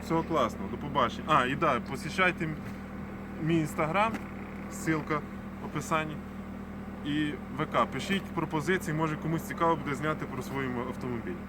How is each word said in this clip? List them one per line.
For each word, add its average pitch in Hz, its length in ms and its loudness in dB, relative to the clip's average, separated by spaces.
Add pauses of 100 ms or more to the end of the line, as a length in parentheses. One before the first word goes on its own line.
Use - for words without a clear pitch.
Всього 165 200 2
класного, 110 480 2
до - 60 -6
побачення. 131 500 0
А, 143 180 6
і 131 100 2
да, 143 240 4
посіщайте 160 680 2
м-, 160 100 -4 (880)
мій 160 220 4
Instagram, 170 460 2 (640)
ссылка 156 460 0 (420)
в - 40 -8
описанні. 156 500 0 (880)
І 147 260 0 (260)
В 151 140 0
К. 123 140 6
Пишіть 135 380 0
пропозиції, 156 760 0
може 156 180 2
комусь 160 260 0
цікаво 165 340 4
буде 143 200 -2
зняти 147 300 -2
про 131 180 -4
своєму 131 380 -2
автомобілі. 127 540 -4 (140)